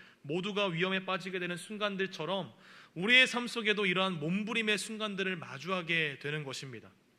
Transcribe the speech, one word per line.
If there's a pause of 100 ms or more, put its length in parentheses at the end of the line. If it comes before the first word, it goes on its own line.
(220)
모두가
위험에
빠지게
되는
순간들처럼 (420)
우리의
삶
속에도
이러한
몸부림의
순간들을
마주하게
되는
것입니다. (300)